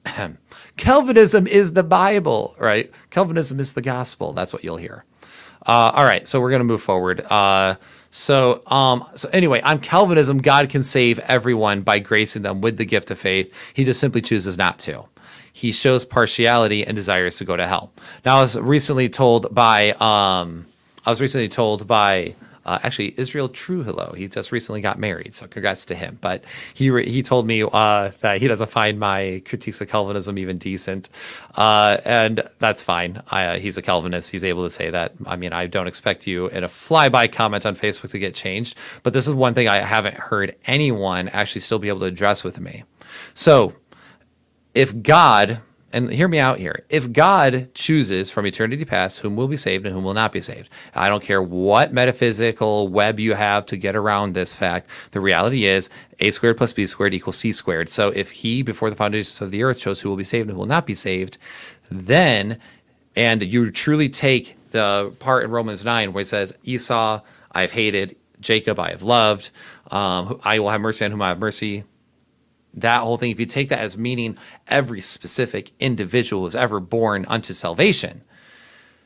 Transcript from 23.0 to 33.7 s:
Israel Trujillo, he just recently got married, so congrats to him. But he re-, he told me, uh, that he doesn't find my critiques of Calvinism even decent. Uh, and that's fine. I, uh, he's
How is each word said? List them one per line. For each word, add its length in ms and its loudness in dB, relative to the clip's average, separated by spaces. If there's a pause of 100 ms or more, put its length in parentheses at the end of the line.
Israel 320 -6
Trujillo, 680 -8
he 120 -10
just 240 -8
recently 300 -6
got 180 -4
married, 340 -6
so 140 -10
congrats 380 -4
to 100 -8
him. 260 -12
But 220 -6 (300)
he 180 2
re-, 180 2
he 140 -2
told 240 2
me, 160 0
uh, 480 2 (100)
that 180 0
he 80 0
doesn't 220 0
find 300 0
my 460 -2
critiques 360 -10
of 80 -10
Calvinism 480 -4
even 200 -6
decent. 520 -8 (460)
Uh, 500 6
and 420 2 (120)
that's 240 0
fine. 380 -4 (100)
I, 140 -2
uh, 120 -4
he's 200 -6